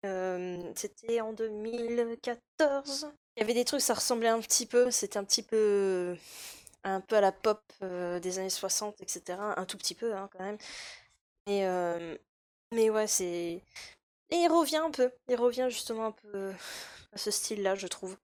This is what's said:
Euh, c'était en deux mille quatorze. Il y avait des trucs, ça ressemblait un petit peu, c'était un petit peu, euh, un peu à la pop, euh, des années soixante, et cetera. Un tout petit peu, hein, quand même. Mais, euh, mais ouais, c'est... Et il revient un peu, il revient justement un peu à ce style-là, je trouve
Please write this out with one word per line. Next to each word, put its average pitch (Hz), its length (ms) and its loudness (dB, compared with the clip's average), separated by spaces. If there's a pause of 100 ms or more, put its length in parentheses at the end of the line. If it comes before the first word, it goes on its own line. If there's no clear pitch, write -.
Euh, 185 580 -2 (140)
c'était 226 460 -2
en 220 100 -4
deux 220 160 -4
mille 233 720 -2
quatorze. 277 920 0 (260)
Il 240 40 -4
y - 20 4
avait 220 120 2
des 240 100 4
trucs, 269 160 0
ça 233 140 4
ressemblait 233 340 2
un 226 120 4
petit - 260 0
peu, 247 240 4
c'était 208 280 -2
un 196 60 -4
petit - 180 0
peu, - 140 -2
euh, 196 600 4 (680)
un 190 160 -2
peu 220 160 2
à 208 60 8
la 190 100 6
pop, 214 260 0 (240)
euh, 180 380 -4
des 180 180 -4
années 190 120 -4
soixante, 202 500 -4
et 185 80 -12
cetera. 185 500 -4
Un 185 60 -2
tout 185 140 -10
petit - 160 -4
peu, 226 200 -4
hein, 196 160 -8
quand 185 140 -10
même. 208 140 -6 (880)
Mais, 202 200 2
euh, 170 520 -2 (560)
mais 220 160 6
ouais, 214 160 2
c'est... 175 560 -2 (680)
Et 330 60 2
il 339 120 6
revient 311 360 4
un 320 60 0
peu, 254 200 2 (200)
il 247 60 4
revient 247 340 2
justement 226 360 -4
un 214 60 -2
peu 196 400 -8 (600)
à - 20 -10
ce 208 140 -2
style-là, 202 440 0
je 196 120 -6
trouve 185 360 -8